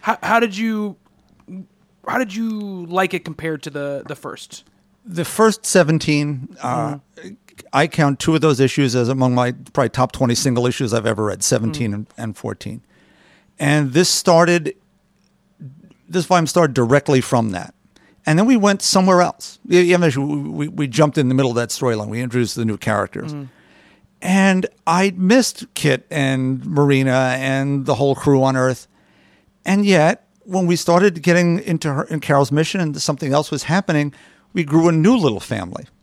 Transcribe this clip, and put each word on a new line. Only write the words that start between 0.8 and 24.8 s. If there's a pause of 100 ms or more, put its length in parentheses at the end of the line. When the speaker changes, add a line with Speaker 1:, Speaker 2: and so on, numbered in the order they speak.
Speaker 1:
how
did
you
like
it
compared
to
the,
the
first? (400)
Speaker 2:
The
first
seventeen,
uh, (220)
Speaker 1:
Mm-hmm. (380)
Speaker 2:
I
count
two
of
those
issues
as
among
my
probably
top
twenty
single
issues
I've
ever
read,
seventeen
Speaker 1:
Mm-hmm.
Speaker 2:
and, (100)
and
fourteen. (800)
And
this
started, (1300)
this
volume
started
directly
from
that. (520)
And
then
we
went
somewhere
else.
Yeah,
yeah, (220)
we,
we,
we
jumped
in
the
middle
of
that
storyline.
We
introduced
the
new
characters.
Speaker 1:
Mm-hmm. (760)
Speaker 2:
And (200)